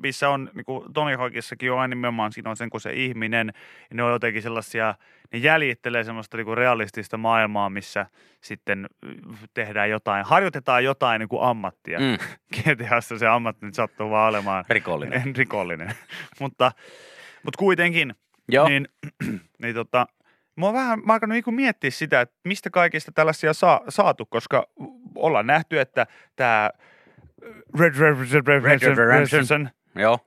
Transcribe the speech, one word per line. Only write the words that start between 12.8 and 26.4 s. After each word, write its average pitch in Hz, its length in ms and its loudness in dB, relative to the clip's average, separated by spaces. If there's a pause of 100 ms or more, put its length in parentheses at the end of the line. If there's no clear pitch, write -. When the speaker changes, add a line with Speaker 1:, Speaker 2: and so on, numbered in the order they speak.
Speaker 1:
A:ssa 117 260 -2
se 113 100 2
ammatti 113 380 0
nyt 101 100 -12
sattuu 107 340 -6
vaan 110 200 4
olemaan 98 400 -2
Speaker 2:
Rikollinen. 107 680 -2
Speaker 1:
<laughs> - 20 -8
rikollinen. 90 540 -4 (480)
Mutta, 127 320 0 (720)
mut - 120 -8
kuitenkin, 170 600 0 (340)
Speaker 2:
Joo. 139 200 6
Speaker 1:
niin, 139 180 0 (340)
<clears throat> - 400 -10
niin 117 140 -6
tota, 120 320 0 (540)
mä 185 60 0
oon 220 80 0
vähän, 247 240 -2
mä - 60 -16
oon 214 60 4
alkanut 220 220 2
niinku 233 180 -2
miettiä 233 380 0
sitä, 143 320 0
että - 220 -4
mistä 190 260 -6
kaikista 170 420 0
tällaisia 156 420 2
saa-, 165 360 4
saatu, 165 360 0
koska - 420 -2 (480)
ollaan 123 320 0
nähty, 156 320 0
että 127 280 0 (280)
tää 110 360 2 (1080)